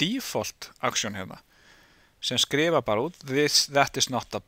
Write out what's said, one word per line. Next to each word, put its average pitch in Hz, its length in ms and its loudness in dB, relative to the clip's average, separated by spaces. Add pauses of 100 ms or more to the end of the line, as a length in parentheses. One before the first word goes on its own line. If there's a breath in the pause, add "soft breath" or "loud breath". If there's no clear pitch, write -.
default 175 680 -4 (100)
action 113 360 -2
hérna, 90 240 -12 (840 soft breath)
sem 123 180 0
skrifa 151 440 2
bara 110 200 0
út 175 200 -8
this, 143 440 2
that 139 280 2
is - 120 0
not 120 280 -4
a, 98 100 -8